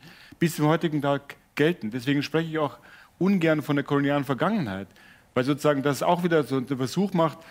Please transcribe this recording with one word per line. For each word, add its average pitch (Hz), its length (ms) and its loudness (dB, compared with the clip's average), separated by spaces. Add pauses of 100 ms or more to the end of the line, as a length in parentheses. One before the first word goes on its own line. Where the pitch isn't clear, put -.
(400)
bis 160 180 0
zum 151 100 2
heutigen 156 340 2
Tag 143 340 -2 (200)
gelten. 147 360 0
Deswegen 135 320 -2
spreche 160 260 -2
ich 156 100 -4
auch 143 180 -2 (420)
ungern 165 420 2
von 143 140 -2
der 139 100 0
kolonialen 143 400 0
Vergangenheit, 123 640 -2 (460)
weil 127 120 0
sozusagen 143 360 2
das 135 220 0
auch 175 200 2
wieder 165 200 2
so 131 140 -4
einen 127 100 -4
Versuch 143 460 -2
macht, 165 240 0 (140)